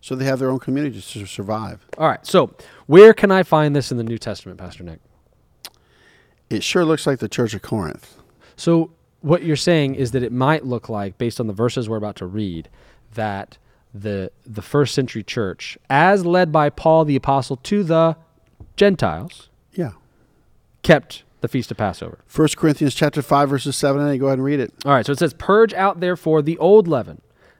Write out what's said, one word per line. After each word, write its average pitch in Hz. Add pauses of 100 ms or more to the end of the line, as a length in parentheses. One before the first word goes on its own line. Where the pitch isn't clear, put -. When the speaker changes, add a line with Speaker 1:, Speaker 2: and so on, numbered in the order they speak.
Speaker 1:
So -
they 131
have 135
their 131
own 131
communities 131
to 101
survive. 98 (140)
Speaker 2:
All 156
right. -
So 151 (320)
where 202
can 208
I 190
find 151
this 139
in 123
the 117
New 113
Testament, 95
Pastor 90
Nick? 80 (1500)
Speaker 1:
It -
sure 180
looks 156
like 135
the 110
Church 113
of 98
Corinth. - (360)
Speaker 2:
So 165 (300)
what 160
you're 160
saying 143
is 127
that 127
it 117
might 131
look 123
like, 101
based 117
on 113
the 104
verses 117
we're 110
about 104
to 92
read, 90 (460)
that 104 (340)
the, 101 (140)
the 110
first 143
century 117
church, - (140)
as 175
led 175
by 147
Paul 160
the 147
Apostle 135
to 208
the 165 (600)
Gentiles, 113 (240)
Speaker 1:
Yeah. 147 (880)
Speaker 2:
kept - (160)
the -
Feast -
of -
Passover. 90
Speaker 1:
First -
Corinthians 151
chapter 147
five, 143
verses 135
seven 139
and 147
eight. 135
Go 135
ahead 135
and 131
read 143
it. 120 (120)
Speaker 2:
All 143
right, 127
so 143
it 135
says, 156
"Purge 214
out, 190
therefore, 170
the 160
old 190
leaven, 110 (400)